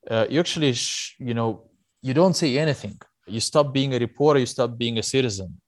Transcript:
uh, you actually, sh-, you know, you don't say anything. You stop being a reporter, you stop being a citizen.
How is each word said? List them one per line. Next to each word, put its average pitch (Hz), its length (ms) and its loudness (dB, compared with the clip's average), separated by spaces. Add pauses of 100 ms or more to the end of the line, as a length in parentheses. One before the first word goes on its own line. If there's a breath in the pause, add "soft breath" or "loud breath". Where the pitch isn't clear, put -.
(100)
uh, 110 180 2
you 139 120 0
actually, 160 320 0
sh-, - 460 -6
you 120 160 -6
know, 117 280 -2 (400)
you 131 120 -4
don't 170 200 4
say 135 240 0
anything. 143 400 -4 (280)
You 107 140 -6
stop 143 320 2
being 135 220 0
a 123 40 0
reporter, 139 420 2
you 127 60 0
stop 120 320 -2
being 117 200 -2
a 110 40 -2
citizen. 101 640 -2